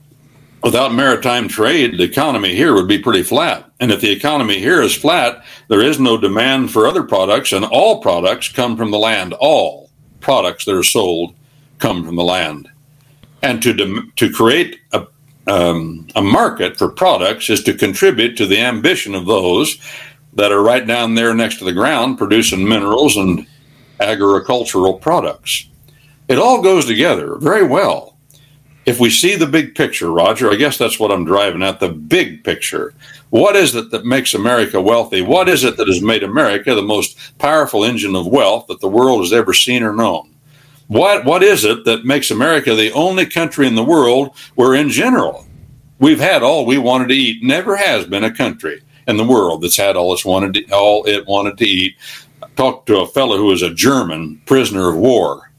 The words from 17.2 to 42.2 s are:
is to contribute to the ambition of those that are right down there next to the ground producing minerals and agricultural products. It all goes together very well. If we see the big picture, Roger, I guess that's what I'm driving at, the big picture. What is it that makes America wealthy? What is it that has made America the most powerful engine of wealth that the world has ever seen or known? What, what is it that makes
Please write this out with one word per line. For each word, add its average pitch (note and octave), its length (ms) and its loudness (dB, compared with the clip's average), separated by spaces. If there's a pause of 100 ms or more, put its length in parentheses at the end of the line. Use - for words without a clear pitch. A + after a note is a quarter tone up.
is G#2+ 140 0
to G#2 100 0
contribute A#2 640 0
to G#2+ 80 0
the G2 140 2
ambition A#2+ 560 -2
of F2+ 100 -6
those G2 520 0 (580)
that G#2 180 2
are G2+ 100 2
right A#2+ 240 2
down A#2 260 -2
there A2+ 220 2
next A2+ 220 -2
to F#2+ 80 -12
the F#2 80 -2
ground B2+ 440 -2
producing G#2 500 0
minerals A2 500 0
and F#2+ 280 -2 (540)
agricultural G2+ 920 0
products. - 760 -4 (640)
It B2+ 100 2
all A#3+ 220 4
goes F3+ 240 4
together A2+ 500 -2
very G3 280 2
well. C#3+ 540 -2 (680)
If A#2 140 -2
we A#2 120 4
see F#3+ 240 2
the D#3+ 120 0
big C#3 280 -2
picture, F2 360 -4
Roger, G#2 400 2
I G#2 40 2
guess C#3 220 -2
that's A2+ 220 -4
what G#2+ 120 0
I'm F#2 120 -2
driving F#2+ 400 0
at, F#2+ 160 -4
the F#2+ 80 -2
big D#2+ 560 -4
picture. - 500 -6 (360)
What F#3 260 4
is E3 200 2
it A2+ 160 -8
that G#2+ 140 -8
makes B2+ 280 -2
America G#2 480 0
wealthy? A2 400 0
What E3 260 2
is D#3 160 2
it A#2+ 140 0
that A2 100 -2
has F2+ 140 0
made G#2+ 220 0
America G#2+ 500 -2
the G#2 80 0
most - 560 -6
powerful C#3+ 480 0
engine G#2+ 300 -4
of F2 120 -4
wealth A2+ 400 -2
that - 140 -12
the F#2+ 80 -4
world A#2+ 320 2
has F2+ 100 -2
ever A2 220 2
seen B2 300 0
or G#2+ 100 -2
known? G2+ 400 -4 (540)
What, E3+ 360 2
what E3+ 200 2
is G3 200 4
it A2 220 0
that A2+ 200 0
makes C3+ 260 -2